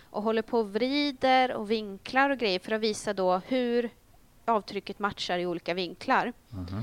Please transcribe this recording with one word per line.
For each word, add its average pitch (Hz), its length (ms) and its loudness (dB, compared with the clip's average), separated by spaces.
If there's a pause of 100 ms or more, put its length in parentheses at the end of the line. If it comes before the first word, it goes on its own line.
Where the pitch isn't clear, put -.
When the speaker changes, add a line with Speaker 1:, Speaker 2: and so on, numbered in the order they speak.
Speaker 1:
och 208 140 -6
håller 220 180 2
på 233 180 0
och 202 140 -2
vrider 262 800 2
och 208 180 -4
vinklar 220 580 0
och 277 80 0
grejer 202 220 2
för - 120 -8
att 220 100 0
visa 214 320 -2
då 185 340 2
hur 240 420 0 (560)
avtrycket 208 540 -2
matchar 202 400 -2
i 175 60 -2
olika 170 280 -4
vinklar. 190 600 0 (160)
Speaker 2:
Mhm. 92 160 -8 (180)